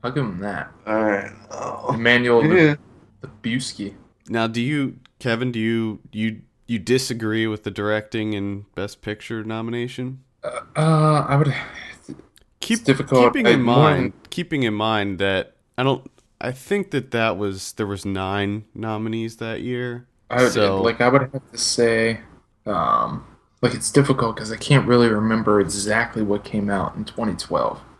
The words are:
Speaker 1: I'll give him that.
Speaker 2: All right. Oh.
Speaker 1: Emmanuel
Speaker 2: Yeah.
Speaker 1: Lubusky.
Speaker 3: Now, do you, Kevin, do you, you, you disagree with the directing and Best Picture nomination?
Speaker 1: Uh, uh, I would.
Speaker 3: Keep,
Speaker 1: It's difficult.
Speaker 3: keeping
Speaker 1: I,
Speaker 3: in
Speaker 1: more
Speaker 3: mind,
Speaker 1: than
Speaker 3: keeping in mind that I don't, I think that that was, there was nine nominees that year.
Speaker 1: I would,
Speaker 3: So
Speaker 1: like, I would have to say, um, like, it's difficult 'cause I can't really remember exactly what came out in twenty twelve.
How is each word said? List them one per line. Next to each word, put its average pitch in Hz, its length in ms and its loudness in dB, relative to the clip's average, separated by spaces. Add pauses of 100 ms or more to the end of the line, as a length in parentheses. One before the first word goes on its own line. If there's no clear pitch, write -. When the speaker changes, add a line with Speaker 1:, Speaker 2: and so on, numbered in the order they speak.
Speaker 1:
I'll 127 80 -4
give 135 140 -2
him 92 160 -8
that. 92 280 -6 (160)
Speaker 2:
All 110 200 0
right. 101 260 -2 (220)
Oh. - 420 -6
Speaker 1:
Emmanuel 120 500 4
Speaker 2:
Yeah. 156 300 6 (480)
Speaker 1:
Lubusky. 117 720 -8 (340)
Speaker 3:
Now, 113 200 0
do 113 120 -4
you, 139 380 -2 (220)
Kevin, 123 320 0
do 113 80 -4
you, 113 400 -2 (100)
you, 110 300 -4 (260)
you 117 140 -2
disagree 110 680 0
with 107 160 -4
the 110 80 -6
directing 107 640 -4
and 101 300 -6 (100)
Best - 280 -10
Picture 107 420 -8
nomination? 120 800 -8 (180)
Speaker 1:
Uh, 123 180 -8 (160)
uh, 156 520 4
I 139 80 2
would. 143 180 4 (1040)
Speaker 3:
Keep, - 180 -2
Speaker 1:
It's - 60 -10
difficult. 135 400 4 (100)
Speaker 3:
keeping 262 140 2
Speaker 1:
I, - 60 6
Speaker 3:
in 131 80 2
Speaker 1:
more 120 140 4
Speaker 3:
mind, 143 280 4
Speaker 1:
than - 80 -4 (180)
Speaker 3:
keeping 160 320 -4
in 113 120 2
mind 104 440 0
that 98 380 0 (200)
I 120 60 -2
don't, 135 260 0 (320)
I 127 120 -6
think 196 400 -4
that 131 180 -4
that 113 260 0
was, 95 360 -6
there 107 160 -4
was 98 180 -6
nine 101 680 -4
nominees 110 680 -6
that 113 240 -8
year. 123 440 -8 (240)
Speaker 1:
I 123 140 2
would, 117 80 2
Speaker 3:
So 101 280 2
Speaker 1:
like, 113 200 0
I 123 80 4
would 131 140 4
have 131 280 -10
to 117 80 -16
say, 113 640 2 (440)
um, 58 600 -2 (360)
like, 139 120 0
it's 139 160 -6
difficult 131 460 2
'cause 110 160 -10
I 113 40 -10
can't 135 300 4
really 120 220 6
remember 110 520 4
exactly 104 600 -2
what 101 220 -2
came 101 260 -4
out 95 240 -2
in 104 100 -8
twenty 107 300 -6
twelve. 73 460 -4 (200)